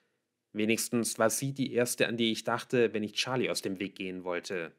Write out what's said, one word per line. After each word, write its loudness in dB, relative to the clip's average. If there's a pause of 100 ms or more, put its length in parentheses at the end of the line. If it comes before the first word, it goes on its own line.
(520)
Wenigstens 2
war 6
sie -2
die -2
Erste, 2
an -2
die 4
ich -4
dachte, 2
wenn -2
ich -4
Charlie 0
aus -4
dem -4
Weg -6
gehen -8
wollte. -4